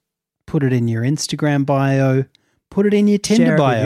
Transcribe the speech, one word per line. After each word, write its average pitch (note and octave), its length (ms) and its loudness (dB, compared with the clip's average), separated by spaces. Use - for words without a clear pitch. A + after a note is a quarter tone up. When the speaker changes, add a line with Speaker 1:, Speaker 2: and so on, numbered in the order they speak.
Speaker 1:
put D#3 160 -2
it C3 100 0
in A#2+ 140 0
your A2+ 160 -4
Instagram D3 600 -2
bio. C3+ 640 0
Put G3+ 160 0
it G3+ 80 0
in G#3 120 2
your G#3 120 2
Tinder A3 260 2
Speaker 2:
Share B3 100 2
it D#3 40 4
with - 0 -
Speaker 1:
bio. B2 260 2